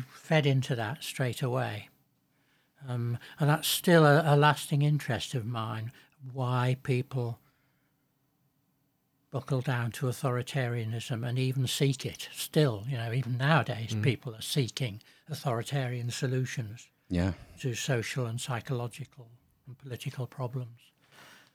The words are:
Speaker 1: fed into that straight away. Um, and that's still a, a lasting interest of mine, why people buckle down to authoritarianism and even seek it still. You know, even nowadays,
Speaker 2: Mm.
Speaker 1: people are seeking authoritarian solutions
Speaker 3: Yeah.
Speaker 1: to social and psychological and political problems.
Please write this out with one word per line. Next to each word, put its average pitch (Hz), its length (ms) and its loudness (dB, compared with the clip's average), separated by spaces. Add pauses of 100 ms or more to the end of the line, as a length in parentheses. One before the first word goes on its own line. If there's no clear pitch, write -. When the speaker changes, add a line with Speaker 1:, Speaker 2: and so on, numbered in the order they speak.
(120)
Speaker 1:
fed 156 360 2
into 135 280 2
that 113 280 -4
straight 127 400 -4
away. 120 460 -2 (1000)
Um, 120 300 -2 (220)
and 143 100 4
that's 151 180 2
still 165 380 8
a, 147 200 8
a 147 120 6
lasting 147 460 4
interest 143 520 0
of 110 100 -2
mine, 113 460 -4 (400)
why 127 500 0
people 123 580 -2 (1900)
buckle 135 300 -2
down 120 300 -2
to 135 160 -4
authoritarianism 120 1200 -2
and 123 100 -2
even 131 300 0
seek 139 380 2
it - 280 -10
still. 123 540 2
You 135 100 -4
know, 113 160 -4
even 123 240 0
nowadays, 120 560 2
Speaker 2:
Mm. 107 100 0
Speaker 1:
people 117 320 0
are 110 60 -16
seeking 113 600 -4 (280)
authoritarian 123 800 -4
solutions 123 800 -4 (220)
Speaker 3:
Yeah. 90 240 2 (260)
Speaker 1:
to 123 160 -4
social 123 500 -2
and 117 160 -4
psychological 120 880 -6 (380)
and 131 100 -16
political 127 480 -8
problems. 123 540 -8 (760)